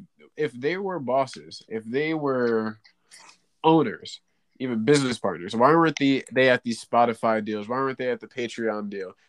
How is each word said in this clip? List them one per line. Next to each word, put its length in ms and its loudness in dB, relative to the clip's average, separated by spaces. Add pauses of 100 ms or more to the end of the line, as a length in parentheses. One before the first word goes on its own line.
(360)
if 160 -4
they 260 -4
were 200 -6
bosses, 680 -4
if 160 -8
they 300 -2
were 640 0 (840)
owners, 580 2 (380)
even 260 -4
business 340 4
partners, 360 -6
why 200 6
weren't 240 4
they, 240 2 (100)
they 160 4
at 140 4
these 200 -6
Spotify 640 0
deals? 240 -6
Why 80 -6
weren't 220 -4
they 120 -4
at 100 -4
the 80 -16
Patreon 600 -6
deal? 240 -10 (160)